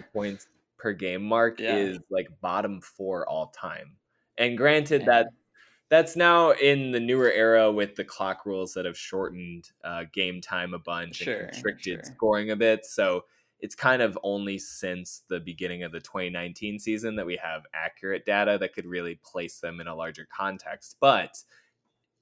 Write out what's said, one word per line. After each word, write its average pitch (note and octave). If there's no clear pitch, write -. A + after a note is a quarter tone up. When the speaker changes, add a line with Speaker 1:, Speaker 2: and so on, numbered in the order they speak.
Speaker 1:
points G2+
per G#2+
game F#2
mark A#2
Speaker 2:
Yeah. A2+
Speaker 1:
is, G2
like, F#2+
bottom F#2+
four F#2+
all D#2
time. -
And A#2+
granted D3
Speaker 2:
Man. -
Speaker 1:
that A#2
that's E3
now E3+
in C#3
the A#2+
newer B2
era A2
with G#2
the G2+
clock -
rules F#2+
that F2+
have F2
shortened, F2
uh, E2+
game F2+
time F2+
a F2
bunch E2+
and E2+
Speaker 2:
Sure, G#2+
Speaker 1:
constricted -
Speaker 2:
sure. -
Speaker 1:
scoring G#2+
a G#2+
bit. A2
So F#2
it's -
kind B2+
of G#2
only G2+
since -
the F2+
beginning F2
of E2+
the E2
twenty F#2
nineteen F2
season A2
that G2+
we F2
have D#2+
accurate E2+
data G#2
that F#2+
could F2+
really F2
place -
them E2+
in E2
a E2+
larger D#2+
context. -
But A2+